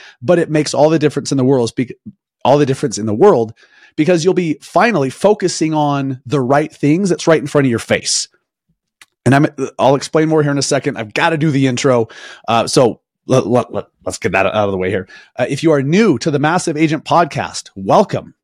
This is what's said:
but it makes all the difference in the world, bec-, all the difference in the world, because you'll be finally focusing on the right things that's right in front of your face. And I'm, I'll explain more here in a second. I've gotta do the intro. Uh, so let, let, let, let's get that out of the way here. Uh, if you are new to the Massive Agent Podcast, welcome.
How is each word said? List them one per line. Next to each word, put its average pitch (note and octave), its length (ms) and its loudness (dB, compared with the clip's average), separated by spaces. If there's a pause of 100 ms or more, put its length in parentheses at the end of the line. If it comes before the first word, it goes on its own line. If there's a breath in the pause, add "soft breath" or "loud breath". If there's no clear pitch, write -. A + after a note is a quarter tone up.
(220 loud breath)
but E3+ 160 2
it D#3+ 120 -2
makes D#3 220 -2
all D3 160 4
the D#3+ 100 2
difference C#3+ 340 -2
in C#3 60 0
the B2+ 60 0
world, B2+ 320 0
bec-, A#2+ 160 -4 (520)
all C3+ 120 4
the D3 100 2
difference C3 300 -4
in G#2 100 -6
the G#2 80 -2
world, A#2+ 380 2 (420 soft breath)
because D#3 300 0
you'll F#3 100 2
be E3 280 -2
finally F3 480 0
focusing E3+ 640 0
on C#3 520 -2
the C#3 140 -2
right C#3+ 340 0
things E3+ 360 0
that's E3 160 -2
right D#3+ 140 4
in B2+ 60 -8
front C#3+ 200 2
of C3 40 2
your A2+ 80 0
face. - 480 -2 (1000)
And C3 80 4
I'm, D3 120 4 (320)
I'll B2+ 180 4
explain D#3 320 -2
more D#3 140 2
here D3 100 -2
in C#3+ 60 -2
a C3+ 40 -2
second. C3+ 340 -2
I've G#2+ 160 -10
gotta E3 240 0
do D#3 140 0
the C3+ 160 0
intro. B2 420 0 (400 loud breath)
Uh, A2+ 180 2
so A#2+ 360 2 (240)
let, B2+ 200 2
let, A#2+ 260 0
let, G#2 160 -10 (160)
let's F#2 140 -8
get G2+ 140 -4
that F#2+ 140 0
out - 80 -2
of G#2 160 0
the F#2+ 80 -4
way F#2 100 -2
here. F#2+ 200 -4 (260 loud breath)
Uh, B2 140 -2
if C#3+ 140 -6
you D#3+ 100 2
are C#3+ 100 2
new E3+ 360 2
to - 120 -4
the C#3+ 80 -4
Massive D#3 380 -2
Agent D3+ 280 0
Podcast, C#3 680 -2
welcome. A#2+ 680 -2